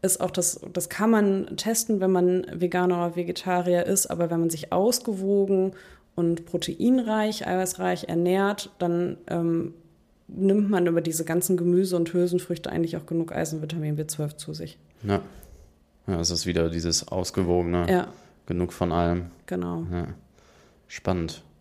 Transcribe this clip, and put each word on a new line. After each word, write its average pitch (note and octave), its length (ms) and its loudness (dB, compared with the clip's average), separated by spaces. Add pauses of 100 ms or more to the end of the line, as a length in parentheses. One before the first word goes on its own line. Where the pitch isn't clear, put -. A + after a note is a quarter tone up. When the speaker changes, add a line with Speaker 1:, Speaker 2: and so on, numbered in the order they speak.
Speaker 1:
ist F#3 200 0
auch F#3 100 -2
das, - 280 -2 (140)
das E3+ 160 -4
kann G#3+ 200 0
man G3+ 480 2
testen, A3 440 0
wenn F#3+ 100 4
man F3+ 420 4
Veganer F3 540 2
oder E3+ 80 -4
Vegetarier F3 680 0
ist, F#3+ 220 2
aber E3+ 220 0
wenn E3+ 120 0
man E3+ 80 2
sich D#3+ 240 -6
ausgewogen G3 1000 2 (420)
und E3+ 300 0
proteinreich, G#3+ 1000 0
eiweißreich F#3 640 -2
ernährt, F#3 680 2
dann, F3 380 0 (100)
ähm, E3 460 -2 (540)
nimmt G3 420 2
man F3+ 160 4
über E3+ 160 2
diese D#3+ 240 -2
ganzen F3 320 2
Gemüse F3+ 380 4
und E3+ 180 0
Hülsenfrüchte F3 560 0
eigentlich E3 280 -2
auch D#3 100 -8
genug E3 240 -2
Eisen, D#3+ 320 -4
Vitamin D3+ 320 -4
B D3+ 100 -4
zwölf D3+ 300 -6
zu - 180 -12
sich. D#3 240 -12 (240)
Speaker 2:
Ja. G2+ 200 2 (840)
Ja, F2+ 140 0
es E2+ 120 0
ist F2 140 -2
wieder E2+ 240 2
dieses E2 380 -2
ausgewogene, F2 840 0
Speaker 1:
Ja. F3+ 180 2 (380)
Speaker 2:
genug F2 280 -2
von F2 180 0
allem. F2 360 0 (200)
Speaker 1:
Genau. F2 440 -6
Speaker 2:
Ja. F2 160 -4 (800)
Spannend. - 560 -4 (180)